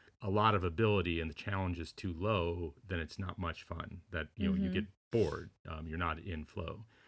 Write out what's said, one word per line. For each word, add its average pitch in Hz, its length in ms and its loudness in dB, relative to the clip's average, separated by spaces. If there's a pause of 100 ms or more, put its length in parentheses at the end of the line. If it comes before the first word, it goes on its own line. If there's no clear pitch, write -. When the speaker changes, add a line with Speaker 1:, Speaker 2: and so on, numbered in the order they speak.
(220)
Speaker 1:
a 104 80 -2
lot 104 240 6
of 95 80 4
ability 87 580 2
and 80 80 -2
the 78 60 -6
challenge 95 460 -2
is 82 120 -8
too 90 240 -6
low, 87 580 0 (140)
then 87 120 0
it's 78 180 -6
not 92 200 -4
much 85 260 -4
fun. - 360 -8 (120)
That, 78 240 -2
you 101 120 0
know, 98 60 4
you 95 160 2
Speaker 2:
Mm-hmm. - 20 -2
Speaker 1:
get 98 140 0 (240)
bored. 80 400 2 (180)
Um, 80 200 -6
you're 80 100 -2
not 82 220 2
in 80 240 -6
flow. 82 400 -8 (240)